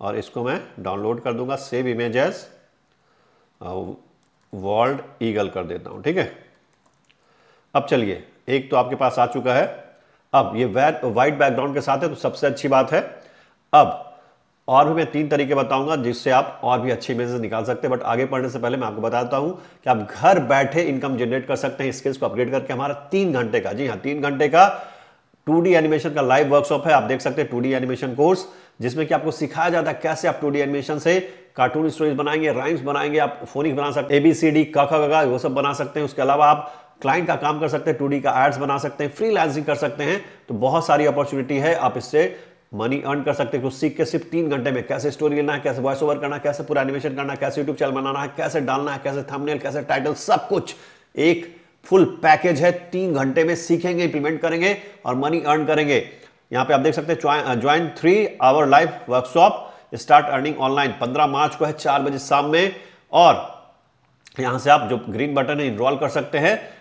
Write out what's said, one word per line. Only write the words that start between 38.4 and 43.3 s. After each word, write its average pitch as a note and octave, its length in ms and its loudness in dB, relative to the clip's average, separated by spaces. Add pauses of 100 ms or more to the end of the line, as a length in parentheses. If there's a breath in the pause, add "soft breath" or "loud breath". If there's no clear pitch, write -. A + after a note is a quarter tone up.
एड्स C#3 100 0
बना C#3 220 -2
सकते D3 260 -6
हैं, C#3+ 60 -4
फ्रीलांसिंग D#3+ 540 0
कर D3 100 0
सकते C#3+ 300 -4
हैं। F#3 200 -2 (240 loud breath)
तो B2+ 60 -6
बहुत C3 320 0
सारी D3 200 4
अपॉर्चुनिटी C#3 520 0
है, D#3 160 2
आप B2+ 220 -2
इससे D#3 480 -2 (300 loud breath)
मनी A#2+ 280 -2
अर्न C#3 200 -4
कर D3 100 0